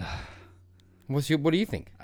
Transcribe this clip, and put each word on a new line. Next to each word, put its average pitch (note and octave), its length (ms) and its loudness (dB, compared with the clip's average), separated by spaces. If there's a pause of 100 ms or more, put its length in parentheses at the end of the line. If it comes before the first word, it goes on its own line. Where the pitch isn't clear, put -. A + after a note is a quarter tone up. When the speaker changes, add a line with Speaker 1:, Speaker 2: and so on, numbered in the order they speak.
Speaker 1:
<sighs> - 1080 -14
Speaker 2:
What's C#3 200 0
your, D#3 120 4
what D#3+ 100 4
do E3+ 80 4
you A3 80 2
think? - 260 -6 (120)